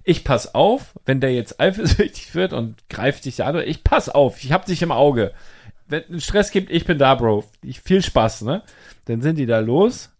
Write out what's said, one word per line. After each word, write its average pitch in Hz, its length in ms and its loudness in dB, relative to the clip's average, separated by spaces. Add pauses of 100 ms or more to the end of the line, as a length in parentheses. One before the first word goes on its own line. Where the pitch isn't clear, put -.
Ich - 200 0
pass - 300 -2
auf, 208 400 0 (100)
wenn 135 160 0
der 131 140 0
jetzt - 260 -6
<laughs> - 0 -
eifersüchtig 190 760 0
wird 180 180 -2
und 113 360 -8
greift 135 380 -4
dich 120 180 -6
an, 151 140 -2
ich - 260 -6
pass - 240 0
auf, 135 340 2
ich 131 100 -2
hab 185 140 0
dich 175 160 -4
im 170 100 -2
Auge. 123 400 2 (540)
Wenn 156 180 -6 (100)
es 160 100 -8
Stress 202 280 0
gibt, 190 180 -2
ich 170 160 -2
bin 170 100 0
da, 135 200 6
Bro. 110 280 2 (180)
Ich, 127 200 -16
viel 185 200 2
Spaß, - 400 0
ne?“ 143 200 -4 (420)
Dann 117 160 -4
sind 156 160 0
die 139 100 -2
da 113 120 2
los. 147 500 0 (120)